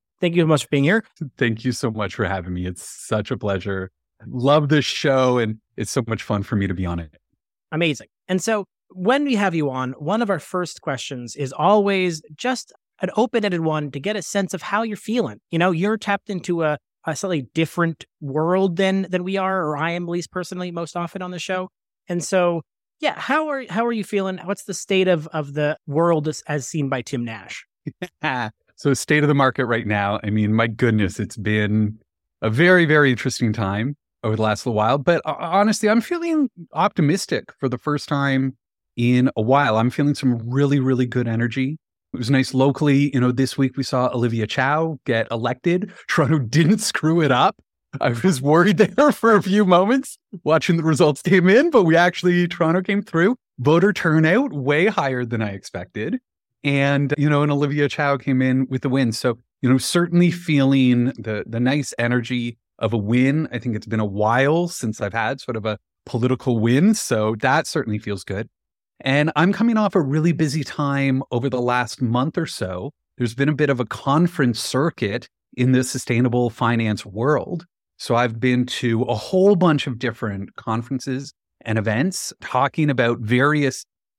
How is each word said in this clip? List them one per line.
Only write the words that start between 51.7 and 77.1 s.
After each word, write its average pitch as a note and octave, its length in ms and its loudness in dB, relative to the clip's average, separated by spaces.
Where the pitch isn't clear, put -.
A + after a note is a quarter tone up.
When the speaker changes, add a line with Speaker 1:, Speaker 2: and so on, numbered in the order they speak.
Speaker 2:
but A#3+ 140 6
we E3 120 4
actually, F3 500 2
Toronto E3+ 360 0
came G3+ 180 0
through. F#3+ 360 2
Voter E3 360 4
turnout E3 580 2
way D3 360 0
higher C3+ 360 0
than A#2 160 -4
I G#2 120 -2
expected. G#2 640 -8
And, C#3+ 520 0
you D3+ 140 0
know, D3 140 2
and D3 80 0
Olivia C#3+ 360 0
Chow C#3+ 280 -2
came C3 260 0
in C3 260 0
with C3 140 -4
the D3 60 -2
win. B2+ 240 2
So, A#2 260 -2
you B2 80 2
know, C3 80 6
certainly F3 540 2
feeling C3+ 840 2
the, G#2+ 300 -6
the A2+ 140 -4
nice C3+ 360 0
energy A#2+ 640 -2
of G#2+ 120 -2
a A#2+ 40 0
win. B2+ 560 2
I A#2+ 80 -6
think A#2 160 -6
it's G#2+ 100 -10
been A2 140 -2
a G#2+ 40 0
while B2 640 2
since A2+ 340 -6
I've G2+ 120 -6
had A2+ 280 -4
sort A#2 160 -8
of G#2 80 -8
a G#2+ 140 -4
political B2 520 0
win. C3+ 360 4
So A2 440 0
that C3+ 300 0
certainly A2+ 320 -4
feels G2+ 240 -8
good. G#2 240 -8
And D3 360 0
I'm F3 160 4
coming A3+ 240 0
off G#3+ 180 0
a F#3+ 60 4
really D#3 320 2
busy D3+ 320 -2
time C#3 640 -2
over B2 180 -2
the B2+ 120 -2
last B2 420 -2
month B2 340 0
or E3 100 -2
so. F#2 440 -8
There's A#2 180 -4
been C#3 160 0
a D3+ 40 0
bit C#3 160 0
of B2+ 80 0
a A#2+ 80 -2
conference C#3+ 720 0
circuit C3 720 -4
in B2+ 140 2
the B2+ 140 4
sustainable B2 680 0
finance A2+ 560 0
world. A#2+ 580 -2